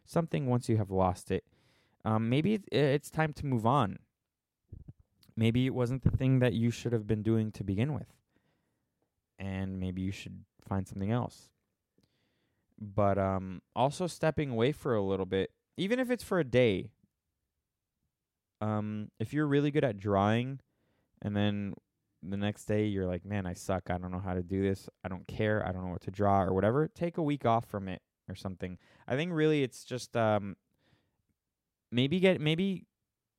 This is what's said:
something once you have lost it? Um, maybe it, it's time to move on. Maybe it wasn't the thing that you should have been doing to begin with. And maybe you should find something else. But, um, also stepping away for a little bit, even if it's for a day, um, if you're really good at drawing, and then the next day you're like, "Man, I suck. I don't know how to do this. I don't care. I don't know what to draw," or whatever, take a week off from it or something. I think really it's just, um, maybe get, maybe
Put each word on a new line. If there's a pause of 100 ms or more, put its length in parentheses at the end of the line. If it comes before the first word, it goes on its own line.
something
once
you
have
lost
it? (600)
Um,
maybe
it,
it's
time
to
move
on. (1400)
Maybe
it
wasn't
the
thing
that
you
should
have
been
doing
to
begin
with. (1300)
And
maybe
you
should (160)
find
something
else. (1300)
But,
um, (120)
also
stepping
away
for
a
little
bit, (240)
even
if
it's
for
a
day, (1700)
um,
if
you're
really
good
at
drawing, (600)
and
then (480)
the
next
day
you're
like,
"Man,
I
suck.
I
don't
know
how
to
do
this. (160)
I
don't
care.
I
don't
know
what
to
draw,"
or
whatever,
take
a
week
off
from
it (280)
or
something. (280)
I
think
really
it's
just,
um, (1400)
maybe
get,
maybe (520)